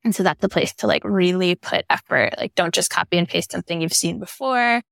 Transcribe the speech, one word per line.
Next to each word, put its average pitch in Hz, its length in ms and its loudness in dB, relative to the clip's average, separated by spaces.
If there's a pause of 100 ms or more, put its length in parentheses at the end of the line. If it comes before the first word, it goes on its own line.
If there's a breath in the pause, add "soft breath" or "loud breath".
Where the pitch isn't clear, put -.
And 226 100 2
so - 80 -2
that's 160 200 2
the - 80 0
place - 260 0
to, - 120 -2
like, - 180 2
really 180 500 2
put - 340 -4
effort. - 480 0
Like, - 180 -8
don't 170 180 0
just - 160 0
copy - 280 0
and 175 100 2
paste - 260 -4
something 175 280 -6
you've 160 120 -2
seen 170 260 -2
before. 240 640 -2 (100)